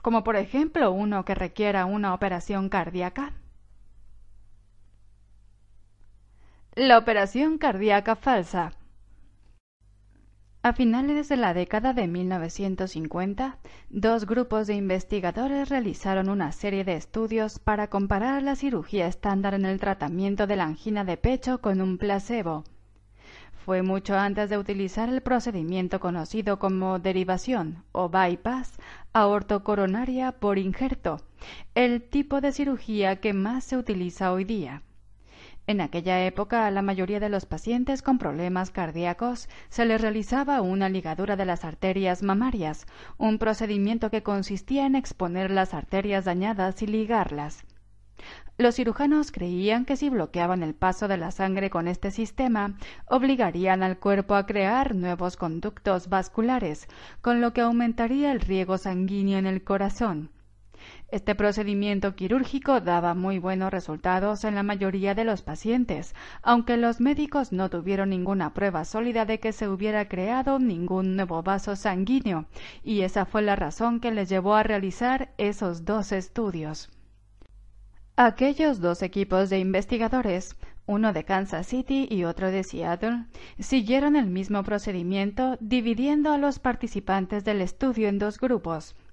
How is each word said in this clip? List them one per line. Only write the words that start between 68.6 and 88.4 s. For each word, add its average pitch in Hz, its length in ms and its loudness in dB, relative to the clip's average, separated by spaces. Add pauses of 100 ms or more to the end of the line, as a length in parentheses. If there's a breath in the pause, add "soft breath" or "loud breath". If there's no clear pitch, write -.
sólida 226 400 0
de 214 160 -2
que 226 100 -2
se 214 160 -4
hubiera 202 400 0
creado 247 500 0
ningún 190 600 0
nuevo 175 260 -2
vaso 196 320 -2
sanguíneo, 196 720 0 (360 loud breath)
y 208 200 0
esa 185 240 0
fue 214 160 0
la 202 160 2
razón 226 420 0
que 240 120 -2
les 202 180 -2
llevó 190 260 4
a 214 80 6
realizar 214 760 0
esos 196 460 -2
dos 208 300 -2
estudios. 185 760 -4 (1300)
Aquellos 254 640 4
dos 175 220 0
equipos 190 480 2
de 190 100 2
investigadores, 208 960 0 (300 soft breath)
uno 208 260 2
de 156 140 -4
Kansas 190 420 -2
City 269 420 -2
y 190 140 0
otro 185 280 -2
de 190 120 0
Seattle, 180 640 -4 (340 loud breath)
siguieron 269 560 2
el 254 120 4
mismo 190 360 -2
procedimiento 202 960 -2
dividiendo 247 720 2
a 294 60 4
los 285 220 2
participantes 202 840 -2
del 208 160 0
estudio 220 480 0
en 202 100 2
dos 208 220 -2
grupos. 175 560 -2 (180)